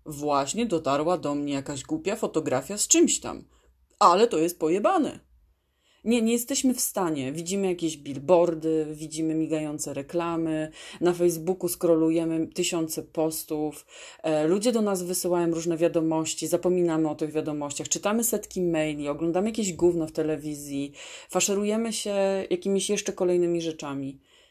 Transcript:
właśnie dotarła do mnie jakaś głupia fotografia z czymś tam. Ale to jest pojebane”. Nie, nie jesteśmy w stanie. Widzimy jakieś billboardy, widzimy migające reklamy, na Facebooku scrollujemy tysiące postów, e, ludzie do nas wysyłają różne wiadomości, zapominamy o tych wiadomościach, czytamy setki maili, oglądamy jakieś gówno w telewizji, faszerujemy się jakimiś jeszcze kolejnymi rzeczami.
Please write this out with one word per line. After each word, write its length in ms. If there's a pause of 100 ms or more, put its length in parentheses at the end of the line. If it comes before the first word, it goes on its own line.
właśnie 600
dotarła 520
do 180
mnie 180
jakaś 300
głupia 320
fotografia 640
z 100
czymś 320
tam. 240 (560)
Ale 280
to 100
jest 220
pojebane”. 600 (840)
Nie, 180
nie 120
jesteśmy 400
w 80
stanie. 500
Widzimy 360
jakieś 300
billboardy, 960
widzimy 440
migające 580
reklamy, 800 (300)
na 120
Facebooku 560
scrollujemy 800
tysiące 560
postów, 840 (380)
e, 240
ludzie 240
do 100
nas 220
wysyłają 480
różne 260
wiadomości, 680
zapominamy 640
o 60
tych 160
wiadomościach, 580
czytamy 340
setki 380
maili, 480
oglądamy 400
jakieś 240
gówno 340
w 40
telewizji, 800 (380)
faszerujemy 640
się 200 (360)
jakimiś 400
jeszcze 240
kolejnymi 480
rzeczami. 580 (320)